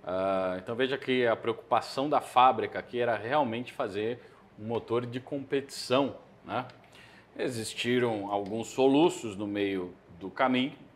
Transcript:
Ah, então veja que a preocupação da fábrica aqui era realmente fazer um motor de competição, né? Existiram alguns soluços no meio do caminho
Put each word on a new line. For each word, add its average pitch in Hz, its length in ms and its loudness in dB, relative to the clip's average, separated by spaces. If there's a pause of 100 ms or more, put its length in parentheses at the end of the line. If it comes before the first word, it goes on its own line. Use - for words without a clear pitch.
Ah, 92 520 0
então 117 160 -8
veja 131 240 0
que 127 260 2
a 113 100 4
preocupação 117 720 -2
da 139 140 2
fábrica 117 560 4
aqui 120 220 -6
era 117 160 2
realmente 120 580 -2
fazer 110 460 -4 (400)
um 107 80 -10
motor 117 360 -2
de 123 160 -8
competição, 139 960 -2 (260)
né? 117 240 -6 (720)
Existiram 117 920 0
alguns 104 360 -2
soluços 135 680 4
no 104 120 -6
meio 98 480 -2 (240)
do 95 100 -8
caminho 127 440 0 (220)